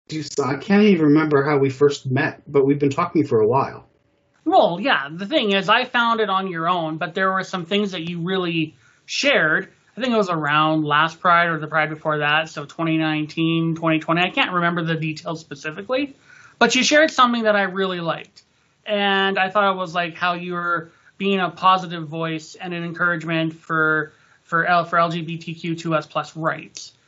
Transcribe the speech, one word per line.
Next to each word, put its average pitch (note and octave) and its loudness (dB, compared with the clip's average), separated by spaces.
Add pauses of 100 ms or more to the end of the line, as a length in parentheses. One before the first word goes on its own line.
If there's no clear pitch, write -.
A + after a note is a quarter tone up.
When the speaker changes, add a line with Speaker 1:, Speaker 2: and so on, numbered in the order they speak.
Speaker 1:
you? D#3 -6 (220)
I C#3 -2
can't G3+ 4
even E3+ 6
remember D3+ 4
how D3 2
we C3+ 2
first C#3+ 2
met, C#3+ -2
but C#3 4
we've C#3+ 2
been C#3 2
talking E3 0
for A#2+ 2
a G#2+ 4
while. B2+ -2 (560)
Speaker 2:
Well, B3 4
yeah. F3 0
The F3+ -10
thing A#3 0
is, F#3+ 0
I A#3+ 4
found A#3 0
it G#3 0
on F#3+ -2
your E3+ -4
own, D#3+ -2
but E3 -6
there F#3+ 0
were F#3+ -2
some F#3 -8
things G3+ -2
that E3+ -8
you E3+ -8
really E3+ -4 (320)
shared. F#3 0 (240)
I G#3 -8
think B3+ -2
it A3 2
was G3 0
around D#3 2
last D#3 0
Pride E3+ 4
or D#3+ -2
the D3+ -8
Pride D#3 0
before D3+ -4
that, D3+ 0
so D3 -12
twenty D#3+ -2
nineteen, D#3+ 0
twenty D#3+ 0
twenty. E3 0
I F3+ 0
can't C4 -2
remember F3 0
the D#3+ -2
details D#3+ -6
specifically, G3+ -8 (440)
but A#3 2
you B3+ 0
shared D4+ 4
something A#3+ 2
that G#3 2
I G3+ 0
really F#3 -4
liked. D#3+ -8 (420)
And G3 0
I F#3+ 0
thought G3 2
it F#3 -4
was, F3 -6
like, E3+ -4
how F3+ -2
you F3 -6
were F3 -4 (280)
being F#3+ 0
a F3 -2
positive F3 0
voice D#3+ -6
and F3+ -10
an E3+ -6
encouragement E3 -2
for, D#3 -2 (280)
for E3+ -2
L-, F3 4
for E3+ -2
L E3+ 4
G E3+ -4
B D#3+ -8
T E3 -10
Q E3 -6
two E3 -4
S D3+ -2
plus - -8
rights. D#3 -8 (140)